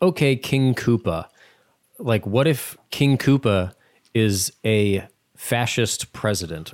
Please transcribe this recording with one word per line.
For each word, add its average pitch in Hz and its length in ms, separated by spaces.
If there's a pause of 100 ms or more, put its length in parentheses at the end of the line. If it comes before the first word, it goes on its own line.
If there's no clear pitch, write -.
"Okay, 151 340
King 131 380
Koopa, 92 520 (720)
like, 117 280
what 120 220
if - 280 (140)
King 139 280
Koopa 101 560 (400)
is 104 380 (120)
a 104 400 (320)
fascist - 760
president?" 87 600